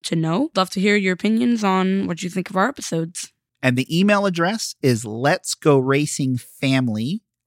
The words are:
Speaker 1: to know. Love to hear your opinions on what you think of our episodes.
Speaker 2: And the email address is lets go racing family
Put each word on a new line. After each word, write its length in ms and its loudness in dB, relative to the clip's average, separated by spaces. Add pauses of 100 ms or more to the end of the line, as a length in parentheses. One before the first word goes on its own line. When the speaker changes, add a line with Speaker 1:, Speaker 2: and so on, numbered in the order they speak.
Speaker 1:
to 120 -4
know. 400 0
Love 160 0
to 100 -4
hear 160 4
your 160 0
opinions 500 0
on 420 2
what 160 -6
you 80 -6
think 200 -6
of 80 -6
our 100 2
episodes. 640 -6 (300)
Speaker 2:
And 160 2
the 200 -2
email 280 4
address 560 -2
is 240 2
lets 480 -2
go 260 4
racing 580 0
family 840 -2 (240)